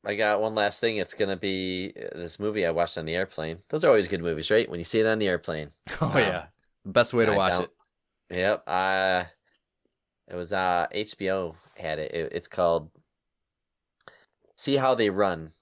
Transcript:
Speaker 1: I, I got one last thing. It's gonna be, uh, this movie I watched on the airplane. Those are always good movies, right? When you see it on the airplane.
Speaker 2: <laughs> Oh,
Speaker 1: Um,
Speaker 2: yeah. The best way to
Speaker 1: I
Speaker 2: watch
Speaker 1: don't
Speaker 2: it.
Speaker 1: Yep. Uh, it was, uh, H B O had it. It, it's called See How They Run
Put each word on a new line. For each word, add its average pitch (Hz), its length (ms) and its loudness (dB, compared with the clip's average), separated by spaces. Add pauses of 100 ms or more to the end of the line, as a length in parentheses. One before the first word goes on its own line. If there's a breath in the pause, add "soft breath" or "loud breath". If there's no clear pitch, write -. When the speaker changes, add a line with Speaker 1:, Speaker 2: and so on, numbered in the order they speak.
Speaker 1:
I, 104 80 -4
I - 20 -2
got 104 260 2
one 110 140 0
last 104 260 0
thing. 113 160 0
It's - 180 -4
gonna 98 220 0
be, 95 600 -4
uh, - 200 -10
this 85 240 -10
movie 104 260 -2
I 82 40 2
watched 82 280 0
on 80 80 -6
the 82 80 -4
airplane. 82 440 -4 (100)
Those 156 160 -2
are 160 40 6
always 104 200 6
good 87 140 -4
movies, 80 280 -4
right? 110 180 4
When 85 120 -8
you 85 40 -6
see 113 160 2
it 110 60 4
on 110 120 2
the 104 100 0
airplane. 78 440 -4 (140)
Speaker 2:
<laughs> - 140 -10
Oh, 160 100 0
Speaker 1:
Um, 143 80 2
Speaker 2:
yeah. 90 280 0 (380)
The 95 80 -12
best 120 200 4
way 117 140 4
to 107 60 4
Speaker 1:
I 101 40 2
Speaker 2:
watch 95 160 4
Speaker 1:
don't 90 180 -2 (600)
Speaker 2:
it. 90 60 -6
Speaker 1:
Yep. 95 320 0
Uh, 95 560 2 (1040)
it 90 80 -12
was, 87 160 -6
uh, 90 400 0
H 104 260 -6
B 95 120 -2
O 90 240 -2 (220)
had 78 220 -6
it. 76 160 -8
It, 82 180 -4
it's - 160 -8
called 85 420 0 (1700 loud breath)
See 139 200 2
How 131 180 4
They 110 160 4
Run 90 520 0